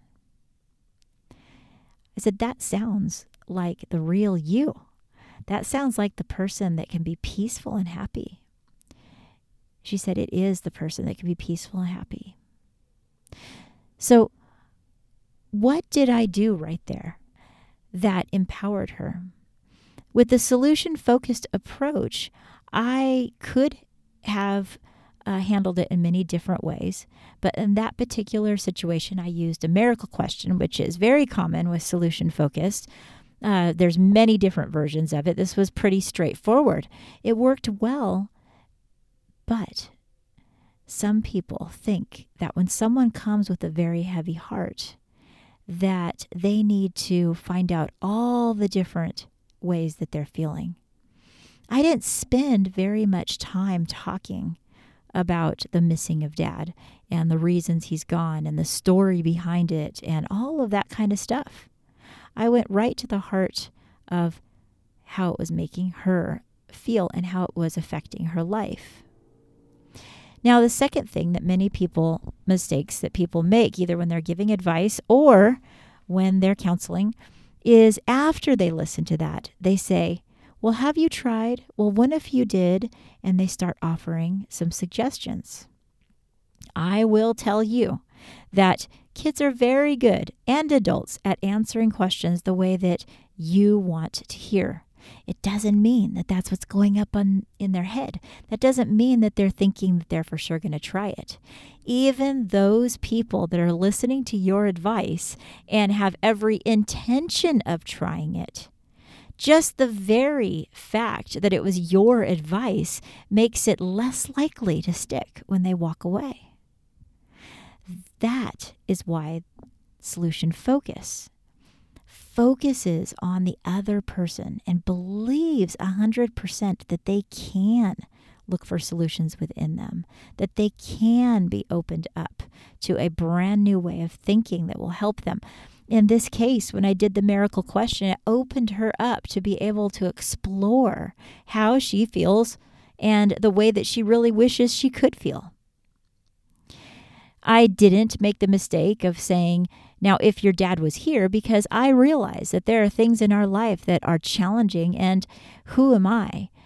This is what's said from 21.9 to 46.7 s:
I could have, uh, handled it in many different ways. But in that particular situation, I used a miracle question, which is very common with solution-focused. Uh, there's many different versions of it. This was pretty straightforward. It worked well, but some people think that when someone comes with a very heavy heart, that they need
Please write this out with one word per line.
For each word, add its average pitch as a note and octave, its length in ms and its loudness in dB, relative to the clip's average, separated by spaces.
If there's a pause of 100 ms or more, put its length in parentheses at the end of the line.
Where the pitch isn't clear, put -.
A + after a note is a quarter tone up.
I B3+ 680 0
could - 380 0 (460)
have, G3+ 540 -4 (480)
uh, F#3+ 140 -2
handled F#3+ 400 0
it - 100 0
in F3 120 0
many F3 220 0
different E3+ 400 -4
ways. - 420 -8 (340)
But - 160 -2
in G3+ 200 0
that A3 200 -2
particular G#3+ 640 -2
situation, F3+ 640 -4
I F3 80 -6
used E3 360 -4
a D#3+ 60 0
miracle A3+ 400 2
question, - 480 -4
which - 240 -2
is E3+ 160 -4
very C4 280 4
common E3+ 440 -2
with E3+ 140 -2
solution-focused. E3 1080 -2 (520)
Uh, F3+ 320 2
there's F3 260 2
many G#3+ 380 6
different F#3 340 0
versions D#3 420 -2
of D3+ 140 -2
it. F3 100 0
This F#3+ 180 -2
was G3 140 2
pretty G3 320 0
straightforward. F#3+ 880 0 (360)
It A3 140 0
worked B3+ 320 0
well, G3+ 640 -2 (1120)
but - 460 -6 (960)
some G#3+ 340 -2
people - 500 -8
think - 560 -6 (120)
that - 160 -6
when F3+ 120 2
someone A#3 440 2
comes G#3 380 -2
with F3+ 140 -6
a E3 60 -4
very E3+ 340 -2
heavy F3+ 300 -6
heart, - 600 -10 (720)
that F3+ 580 -4 (100)
they G3+ 280 0
need G3 320 0